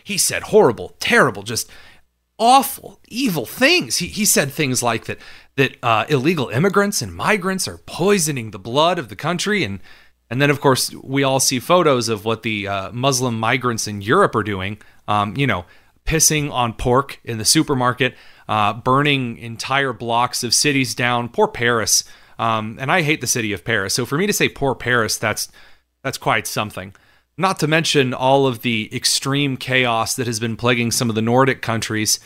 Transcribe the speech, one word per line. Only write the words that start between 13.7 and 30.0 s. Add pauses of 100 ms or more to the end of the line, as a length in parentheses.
in
Europe
are
doing, (280)
um,
you
know, (400)
pissing
on
pork
in
the
supermarket, (320)
uh,
burning
entire
blocks
of
cities
down.
Poor
Paris. (360)
Um,
and
I
hate
the
city
of
Paris.
So
for
me
to
say
"poor
Paris,"
that's, (560)
that's
quite
something. (440)
Not
to
mention
all
of
the
extreme
chaos